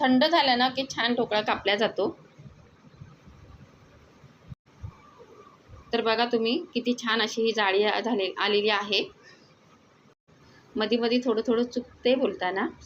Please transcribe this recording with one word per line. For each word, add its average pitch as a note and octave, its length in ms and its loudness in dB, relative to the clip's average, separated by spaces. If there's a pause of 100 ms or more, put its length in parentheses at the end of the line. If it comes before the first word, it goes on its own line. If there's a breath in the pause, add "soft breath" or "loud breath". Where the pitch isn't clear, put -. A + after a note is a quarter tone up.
थंड B3+ 240 4
झाला D4+ 320 4
ना B3 120 2
की B3+ 220 -6
छान A#3+ 240 -2
ढोकळा A#3 260 0
कापला G#3 340 0
जातो. G#3 420 -2 (3750)
तर A3+ 100 0
बघा A3 220 0
तुम्ही, A#3+ 400 -2 (100)
किती A#3+ 200 -2
छान A3+ 280 -2
अशी A3+ 200 -2
ही A3+ 100 2
जाळी G3+ 320 2
आ-, G3+ 160 0
झाले-, G3+ 380 -2
आलेली G#3 300 0
आहे. G#3 420 0 (1700 loud breath)
मधी G#3+ 200 2
मधी A#3 220 2
थोडं A#3+ 280 0
थोडं A#3+ 160 2
चुकते B3 520 -2
बोलताना, G3 520 -2 (200)